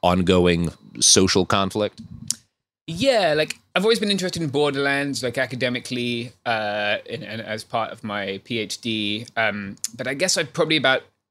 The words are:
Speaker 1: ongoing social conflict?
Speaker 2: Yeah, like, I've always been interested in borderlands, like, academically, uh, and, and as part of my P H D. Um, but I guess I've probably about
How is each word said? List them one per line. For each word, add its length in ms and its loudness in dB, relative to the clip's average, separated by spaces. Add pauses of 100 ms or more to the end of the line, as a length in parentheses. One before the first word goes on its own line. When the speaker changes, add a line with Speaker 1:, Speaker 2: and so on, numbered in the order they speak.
Speaker 1:
ongoing 680 4 (300)
social 440 4
conflict? 560 0 (840)
Speaker 2:
Yeah, 480 2
like, 240 0 (160)
I've 100 0
always 140 4
been 140 -2
interested 300 -2
in 80 -2
borderlands, 720 0
like, 140 -4
academically, 960 -4 (140)
uh, 520 0 (120)
and, 140 -8
and 160 -10
as 240 -8
part 260 -4
of 140 -16
my 400 -4
P 140 -4
H 220 -6
D. 460 -4 (100)
Um, 400 -2 (200)
but 100 -6
I 80 -4
guess 220 0
I've 160 -2
probably 240 2
about 260 4 (280)